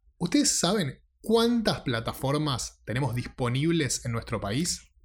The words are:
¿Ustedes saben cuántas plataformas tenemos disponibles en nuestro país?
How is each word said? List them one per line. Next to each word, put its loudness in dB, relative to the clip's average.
¿Ustedes 2
saben 0
cuántas 2
plataformas -2
tenemos -2
disponibles 0
en -4
nuestro -4
país? -2